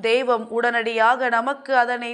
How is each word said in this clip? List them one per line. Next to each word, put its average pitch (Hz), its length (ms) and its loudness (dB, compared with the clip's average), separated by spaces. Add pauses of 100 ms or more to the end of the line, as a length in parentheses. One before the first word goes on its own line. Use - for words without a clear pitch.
தெய்வம் 233 480 0
உடனடியாக 233 800 0
நமக்கு 269 480 -2
அதனை 240 360 -2